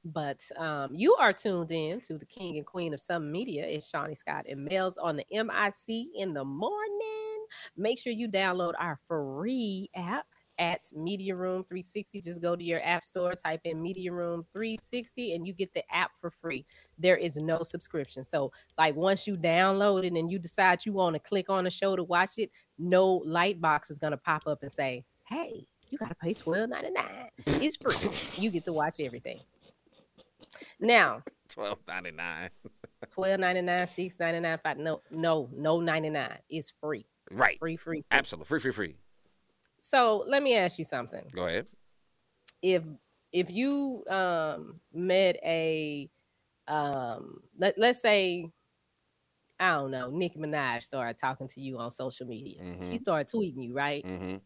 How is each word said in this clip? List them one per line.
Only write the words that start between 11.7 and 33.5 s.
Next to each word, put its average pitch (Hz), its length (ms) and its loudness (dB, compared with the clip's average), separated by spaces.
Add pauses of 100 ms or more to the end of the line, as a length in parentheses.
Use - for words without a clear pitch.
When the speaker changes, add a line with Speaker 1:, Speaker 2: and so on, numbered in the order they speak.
Speaker 1:
sixty. 202 380 -10
Just 170 200 -8
go 175 140 2
to 175 80 -10
your 170 180 0
app 170 240 0
store, 180 300 -2
type 165 300 -4
in 160 160 -4
Media 180 300 -4
Room 170 420 -4
three 220 280 -4
sixty, 240 540 -6
and 170 100 -6
you 190 80 -6
get 185 200 -4
the 170 100 -4 (100)
app 175 260 0
for 170 120 -8
free. 147 340 -6 (320)
There 180 200 6
is 165 180 -2
no 160 260 0
subscription. 156 640 -6
So, 139 280 -2 (260)
like, 160 180 6
once 190 320 2
you 202 100 -2
download 185 680 4
it 175 80 0
and 170 180 2
you 190 80 -2
decide 180 460 4
you 208 80 -2
wanna 175 260 2
click 196 300 -2
on 185 180 2
a 175 40 0
show 196 260 0
to 180 60 -2
watch 180 360 4
it, 202 100 -2 (300)
no 185 360 8 (100)
light 170 360 2
box 156 300 4
is 143 80 -12
gonna 147 180 0
pop 156 300 -2
up 147 160 -2
and 139 80 -8
say, 127 320 -2 (240)
"Hey, 339 400 -8 (220)
you 277 100 -8
gotta 196 160 -6
pay 165 180 -2
twelve 202 360 -2
ninety-nine. - 600 -6 (160)
It's 160 300 2
free. - 680 -2
You 220 80 2
get 170 160 -2
to 175 80 -2
watch 156 260 0
everything." 127 400 -6 (1400)
Now, 175 440 6 (260)
Speaker 2:
Twelve - 380 -6
ninety-nine. 85 640 -6 (600)
Speaker 1:
twelve 190 280 2
ninety-nine, 180 480 2